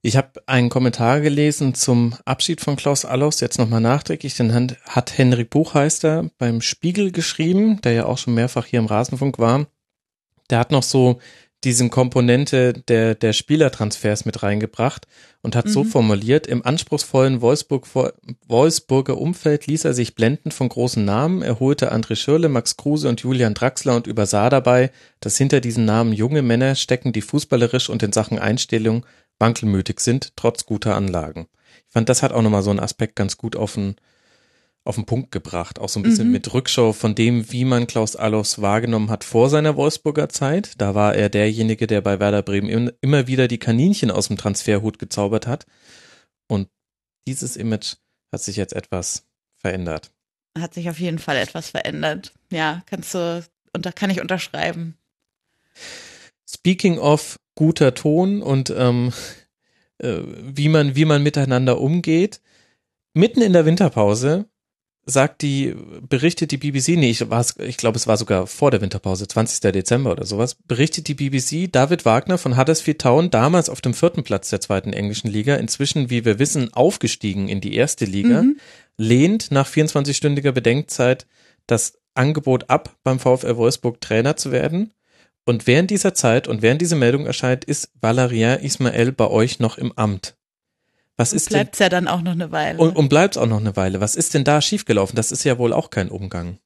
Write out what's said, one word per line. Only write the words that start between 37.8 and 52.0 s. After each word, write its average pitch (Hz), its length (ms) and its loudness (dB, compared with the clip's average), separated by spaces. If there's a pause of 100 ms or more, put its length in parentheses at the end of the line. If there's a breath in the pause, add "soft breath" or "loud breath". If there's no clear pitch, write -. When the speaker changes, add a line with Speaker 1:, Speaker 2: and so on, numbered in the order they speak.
Speaker 1:
Klaus 110 300 -2
Allofs 107 440 -2
wahrgenommen 107 480 0
hat 110 160 -6
vor 120 240 4
seiner 151 280 2
Wolfsburger 147 520 -2
Zeit. 151 480 -4
Da 101 180 -2
war 104 200 2
er 104 160 2
derjenige, 110 560 0
der 107 160 0
bei 101 180 0
Werder 101 220 2
Bremen 101 260 -2
im-, 120 320 -2
immer 135 280 2
wieder 131 200 2
die 120 100 -4
Kaninchen 131 520 2
aus 101 180 -2
dem 101 80 -4
Transferhut 104 640 -2
gezaubert 101 480 -4
hat. 127 180 -6 (840 soft breath)
Und 98 220 -4 (580)
dieses 127 300 -8
Image 110 380 -6 (360)
hat - 120 -10
sich 101 140 -8
jetzt 98 180 -6
etwas - 500 -8 (320)
verändert. 90 540 -8 (480)
Speaker 2:
Hat 165 160 -10
sich 170 160 -8
auf 151 80 -12
jeden 170 200 -6
Fall 143 200 -4
etwas - 320 -8
verändert. 151 640 -8 (160)